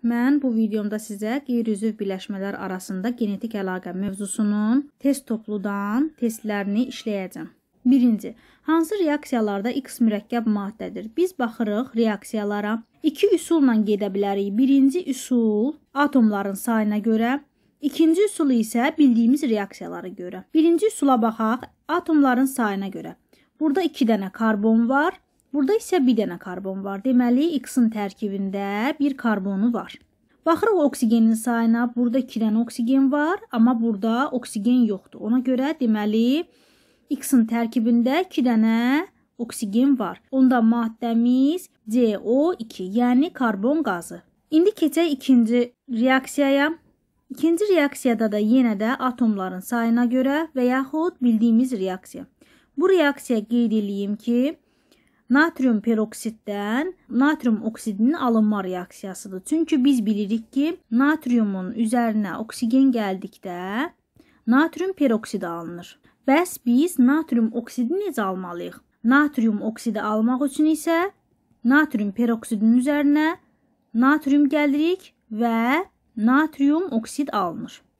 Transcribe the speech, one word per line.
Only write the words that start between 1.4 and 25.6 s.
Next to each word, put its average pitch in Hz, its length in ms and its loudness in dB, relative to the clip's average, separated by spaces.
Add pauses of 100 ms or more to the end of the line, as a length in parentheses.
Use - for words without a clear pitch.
qeyri-üzv 226 500 -2
birləşmələr 196 640 -6
arasında 190 480 -8
genetik 220 480 -6
əlaqə 185 400 -6
mövzusunun 208 840 -2 (180)
test 277 240 -2
topludan 208 880 -4 (100)
testlərini 214 720 -2
işləyəcəm. 185 580 -8 (400)
Birinci, 240 460 2 (340)
hansı 330 320 0
reaksiyalarda 240 800 -2
X - 240 -14
mürəkkəb 220 400 -2
maddədir? 202 720 -6
Biz 359 220 0
baxırıq 226 580 -4
reaksiyalara. 208 800 -2 (240)
İki 359 320 2
üsulla 277 480 2
gedə 202 320 -2
bilərik. 196 400 -2
Birinci 269 560 4
üsul 233 640 0 (200)
atomların 214 680 0
sayına 214 400 0
görə, 233 380 0 (420)
ikinci 330 480 2
üsul 285 320 0
isə 233 360 0
bildiyimiz 247 440 4
reaksiyalara 190 720 -6
görə. 185 300 -12 (100)
Birinci 339 400 4
üsula 269 280 2
baxaq, 226 440 -2 (220)
atomların 285 580 2
sayına 196 480 -4
görə. 165 220 -12 (440)
Burada 302 220 0
iki 311 240 0
dənə 202 260 0
karbon 220 580 2
var, 294 280 0 (360)
burada 294 260 0